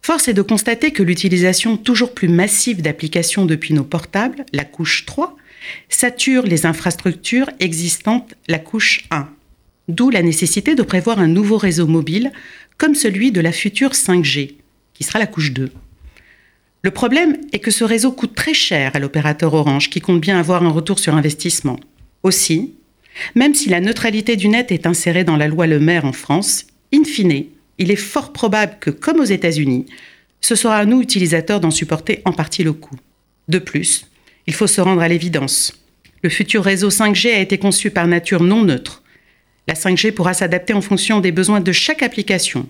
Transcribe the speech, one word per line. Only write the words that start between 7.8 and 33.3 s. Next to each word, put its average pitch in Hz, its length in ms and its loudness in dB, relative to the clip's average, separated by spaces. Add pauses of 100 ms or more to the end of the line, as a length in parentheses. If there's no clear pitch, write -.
la 160 140 -2
couche - 500 -2
un. 151 180 -4 (600)
D'où 240 220 2
la 202 120 2
nécessité 175 540 0
de 247 80 2
prévoir 196 340 0
un 180 80 4
nouveau 202 320 2
réseau 175 300 2
mobile, 165 420 0 (480)
comme 311 160 2
celui 226 380 0
de 180 80 2
la 165 100 2
future 240 460 -2
cinq 180 280 2
G, 139 340 -4 (360)
qui - 80 -12
sera - 160 -4
la 214 80 0
couche 151 240 -4
deux. 131 220 -6 (1080)
Le 185 100 -2
problème 285 460 2 (140)
est - 60 -4
que 220 140 -2
ce - 100 0
réseau 226 300 2
coûte - 240 -6
très 311 180 -2
cher 139 400 0
à 143 60 0
l'opérateur 151 540 0
Orange, 143 360 2
qui 170 100 -4
compte 175 200 2
bien 185 180 2
avoir 170 240 2
un 170 80 4
retour 165 300 -2
sur 156 160 0
investissement. 143 640 -2 (420)
Aussi, 185 520 0 (600)
même 277 200 4
si 285 160 0
la 175 100 2
neutralité 220 560 -2
du 190 100 0
net 233 240 2
est 175 160 -2
insérée 175 380 0
dans 160 120 2
la 151 120 2
loi 160 180 0
Le 151 140 4
Maire 160 240 2
en 131 80 -2
France, - 540 -2 (280)
in 302 80 6
fine, 160 440 0 (320)
il 180 120 0
est 208 60 4
fort - 360 -6
probable 208 480 -2
que, - 80 -4
comme 311 320 0
aux 277 40 4
États-Unis, 151 600 0 (560)
ce - 140 0
sera 214 240 2
à 208 80 2
nous, 247 160 4
utilisateurs, 180 580 0
d'en 165 100 0
supporter 160 540 -4
en 180 80 0
partie 160 300 -4
le 160 100 0
coût. 151 240 -12 (520)